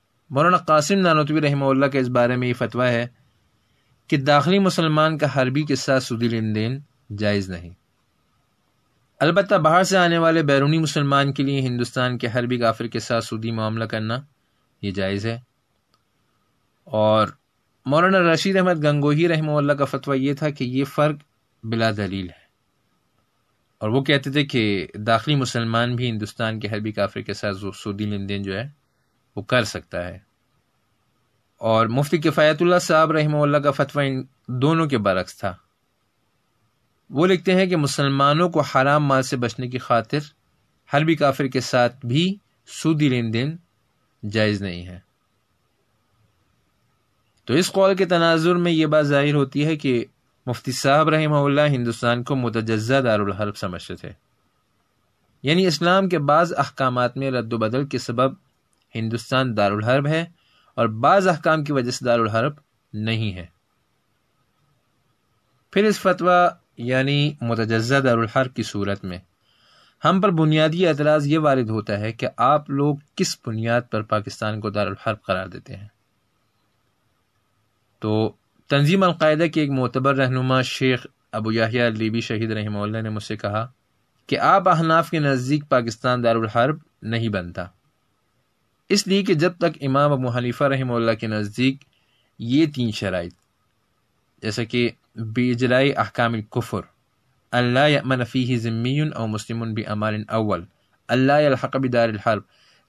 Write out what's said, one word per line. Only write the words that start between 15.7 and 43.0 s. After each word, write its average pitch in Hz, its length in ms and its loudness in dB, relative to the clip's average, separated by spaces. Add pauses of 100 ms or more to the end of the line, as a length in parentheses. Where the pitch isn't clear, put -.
اور 107 400 2 (580)
مولانا 175 380 4
رشید 170 340 2
احمد 180 260 2
گنگوہی 147 440 2
رحمہ 156 240 0
اللہ 147 220 2
کا 139 120 0
فتویٰ 139 320 -4
یہ 135 160 0
تھا 151 160 -4
کہ 147 140 -6
یہ 127 220 -2
فرق 147 380 -2 (400)
بلا 113 340 0
دلیل 95 320 -6
ہے، - 160 -20 (1400)
اور 110 80 -4
وہ 127 140 2
کہتے 139 280 0
تھے 143 140 0
کہ 107 420 -2 (200)
داخلی 117 280 0
مسلمان 120 600 -2
بھی 123 140 -4
ہندوستان 110 500 -6
کے 104 80 -8
حربی 107 240 -6
کافر 101 300 -4
کے 101 120 -8
ساتھ 101 240 -6 (180)
سودی 104 300 -6
لین 101 240 -6
دین 101 140 -6
جو 95 140 -6
ہے 123 100 -8 (680)
وہ 101 80 -8
کر 123 220 2
سکتا 87 420 -10
ہے۔ 92 100 -14 (1400)
اور 113 280 2
مفتی 143 300 0
کفایت 156 420 2
اللہ 175 200 4
صاحب 160 300 2
رحمہ 151 260 0
اللہ 147 200 2
کا 143 140 2
فتویٰ 143 360 -2
ان 131 140 -4 (400)
دونوں 160 260 2
کے 139 120 0
برعکس 92 380 -2
تھا۔ 95 160 -6 (1600)
وہ 156 180 0
لکھتے 185 280 2
ہیں 190 100 4
کہ 180 120 -2
مسلمانوں 143 720 2
کو 160 120 0
حرام 143 440 2
مال 135 180 4
سے 131 140 -4
بچنے 123 300 -4
کی 127 120 -8
خاطر 127 520 -2 (580)
حربی 156 260 2
کافر 143 320 0
کے 127 140 -2
ساتھ 123 440 0
بھی 131 180 0 (460)
سودی 151 400 0